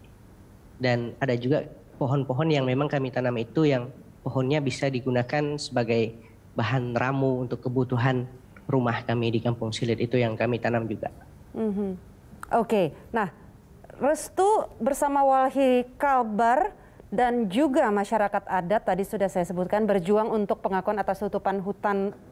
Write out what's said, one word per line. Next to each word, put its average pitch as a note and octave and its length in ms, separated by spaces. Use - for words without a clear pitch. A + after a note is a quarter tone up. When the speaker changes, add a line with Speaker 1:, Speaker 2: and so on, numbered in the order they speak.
Speaker 1:
Dan B2 220
ada B2+ 160
juga B2 320
pohon-pohon C#3 540
yang C3+ 160
memang C3 180
kami C#3 240
tanam B2 280
itu A2+ 260
yang C3 260
pohonnya C3 380
bisa C#3 260
digunakan C3+ 720
sebagai A2+ 560
bahan A#2+ 420
ramu C3 480
untuk B2 220
kebutuhan B2+ 640
rumah A#2+ 340
kami A#2 300
di A2+ 80
Kampung A2+ 320
Silit A#2 260
itu A#2+ 220
yang A2+ 160
kami A#2 240
tanam A#2 260
juga. G#2+ 240
Speaker 2:
Mhm. G3+ 460
Oke, G3+ 400
nah, G#3 220
Restu D4+ 480
bersama C#4 460
Walhi C4 720
Kalbar B3+ 800
dan A#3+ 400
juga C4 400
masyarakat G3+ 580
adat, F#3 380
tadi F#3 180
sudah G3 300
saya F3 160
sebutkan, F#3 400
berjuang G#3 400
untuk G#3+ 320
pengakuan F#3+ 400
atas G3 180
tutupan G3 420
hutan G3 520